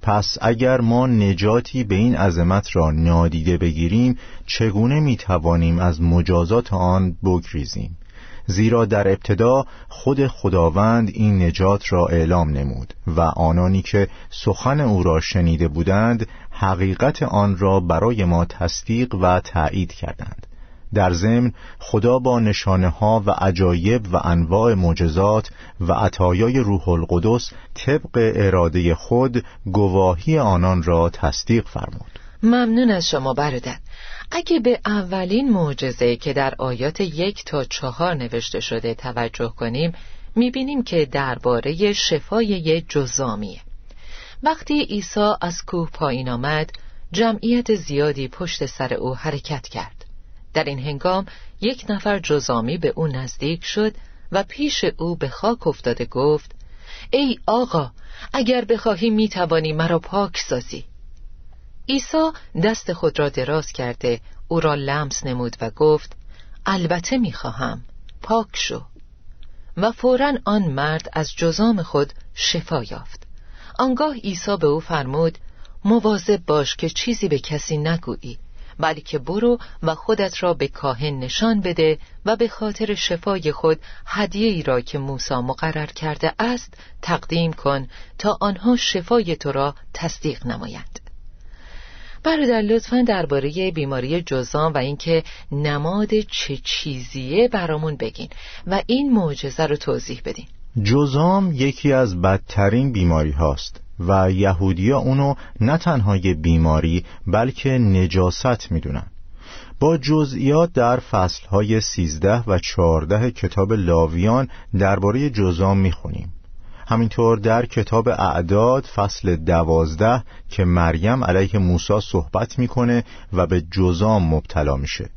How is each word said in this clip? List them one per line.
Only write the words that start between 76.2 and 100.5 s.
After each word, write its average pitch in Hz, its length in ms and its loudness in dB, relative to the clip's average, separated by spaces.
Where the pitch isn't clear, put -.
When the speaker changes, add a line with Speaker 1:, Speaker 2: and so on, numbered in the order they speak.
Speaker 2:
باش 151 300 2
که 165 120 -2
چیزی 208 400 -2
به 147 100 2
کسی 151 400 -4
نگویی، 147 600 -4
بلکه 156 400 -2
برو 220 400 0
و 160 120 0
خودت 202 480 -2
را 175 120 2
به 139 140 -2
کاهن 139 500 -4
نشان 208 420 0
بده 165 380 2
و 220 100 2
به 226 120 0
خاطر 214 460 -4
شفای 175 580 -2
خود 160 280 0
هدیه‌ای 202 560 -2
را 127 180 0
که 143 180 -8
موسی 135 360 -6
مقرر 147 520 -4
کرده 151 520 -4
است 240 360 -4
تقدیم 165 500 -2
کن 139 360 -2
تا 202 220 0
آنها 202 360 0
شفای 185 600 0
تو 143 160 -4
را 139 220 0
تصدیق 151 520 -6
نمایند.» 113 540 -10
برادر، 277 380 2
لطفاً 226 460 2
دربارهٔ 160 640 0
بیماری 143 520 -2
جذام 147 500 -2
و 143 60 0
اینکه 151 460 0
نماد 151 560 -2
چه - 340 -6
چیزیه 139 840 -2
برامون 160 480 -2
بگین - 320 -8
و 190 200 0
این 269 260 2
معجزه 160 540 0
رو 147 100 0
توضیح 123 480 -6
بدین. - 220 -8